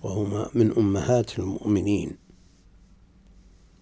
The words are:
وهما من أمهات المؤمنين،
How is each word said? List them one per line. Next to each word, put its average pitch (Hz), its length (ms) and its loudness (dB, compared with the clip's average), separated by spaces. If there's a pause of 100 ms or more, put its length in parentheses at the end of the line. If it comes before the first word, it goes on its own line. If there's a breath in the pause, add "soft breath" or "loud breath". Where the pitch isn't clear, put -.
وهما 101 500 -4
من 113 240 4
أمهات 107 600 0
المؤمنين، 95 760 -2 (1600)